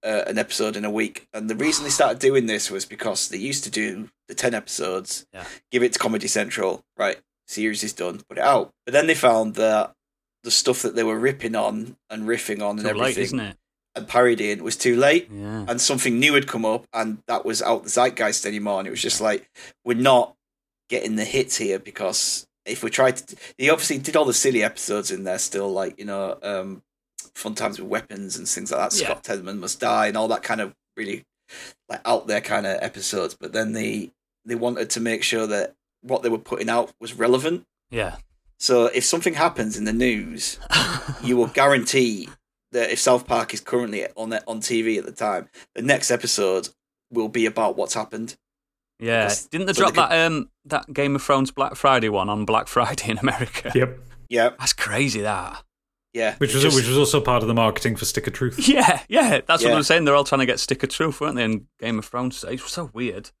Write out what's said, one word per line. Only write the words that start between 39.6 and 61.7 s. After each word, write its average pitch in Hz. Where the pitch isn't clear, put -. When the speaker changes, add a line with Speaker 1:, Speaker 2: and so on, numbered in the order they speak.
Speaker 1:
in 104
the 107
news, 110
Speaker 2:
<laughs> -
Speaker 1:
you 123
will 120
guarantee 123
that 117
if 117
South 123
Park 117
is 107
currently 113
on, 113
on 113
T 113
V 110
at -
the -
time, 101
the -
next 135
episode 101
will 113
be 113
about 110
what's -
happened. 113
Speaker 2:
Yeah. 117
Speaker 1:
Because 104
Speaker 2:
Didn't 180
they 196
Speaker 1:
so 190
they -
Speaker 2:
drop 160
Speaker 1:
could 170
Speaker 2:
that, 165
um, 160
that 147
Game 139
of 131
Thrones 135
Black -
Friday 123
one 101
on 104
Black 110
Friday 113
in 110
America? -
Speaker 3:
Yep. 127
Speaker 1:
Yeah. 120
Speaker 2:
That's 131
crazy, 110
that. 92
Speaker 1:
Yeah. 110
Speaker 3:
Which 135
Speaker 1:
It 113
Speaker 3:
was, 135
Speaker 1:
just 151
Speaker 3:
which 120
was 127
also 143
part 123
of 110
the 117
marketing 113
for -
Stick -
of -
Truth. -
Speaker 2:
<laughs> 302
Yeah, 240
yeah. 220
That's 165
what 120
Speaker 1:
Yeah. 117
Speaker 2:
I'm 151
saying. 160
They're 143
all 143
trying 135
to 127
get 120
Stick -
of 135
Truth, 160
weren't 147
they, 120
in 110